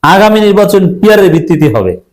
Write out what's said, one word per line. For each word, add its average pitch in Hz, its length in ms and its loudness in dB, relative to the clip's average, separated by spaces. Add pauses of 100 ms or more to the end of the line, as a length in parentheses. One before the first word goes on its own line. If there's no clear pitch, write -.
আগামী 208 380 2
নির্বাচন 196 600 0
পিআর 214 180 2
এর 185 140 2
ভিত্তিতে 151 460 -2
হবে। 92 220 -4 (120)